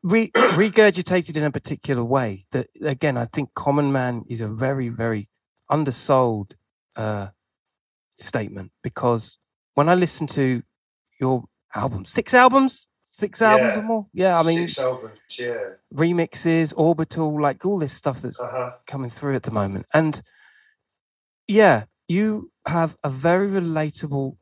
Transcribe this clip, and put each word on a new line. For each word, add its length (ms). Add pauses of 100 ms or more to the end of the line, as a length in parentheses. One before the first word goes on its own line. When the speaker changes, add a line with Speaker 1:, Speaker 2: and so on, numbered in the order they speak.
Speaker 1:
Re-, 280
<clears throat> 40
regurgitated 1000
in 80
a 60
particular 520
way 480
that, 160 (160)
again, 320
I 80
think 300
Common 400
Man 360
is 120
a 80
very, 400
very 400 (400)
undersold, 880 (400)
uh, 300 (880)
statement, 560 (100)
because 540 (380)
when 120
I 80
listen 320
to 360 (560)
your 260 (280)
album, 320
six 300
albums, 540 (200)
six 320
albums 320
Speaker 2:
Yeah. 60
Speaker 1:
or 40
more. 300
Yeah, 260
I 40
mean, 240
Speaker 2:
Six 120
albums, 400 (200)
yeah. 240 (280)
Speaker 1:
remixes, 880
Orbital, 640
like, 240
all 140
this 140
stuff 280
that's 180
Speaker 2:
Uh-huh. 340 (120)
Speaker 1:
coming 240
through 260
at 60
the 80
moment. 460
And 260 (1300)
yeah, 380 (220)
you 440 (160)
have 360
a 60
very 380
relatable 960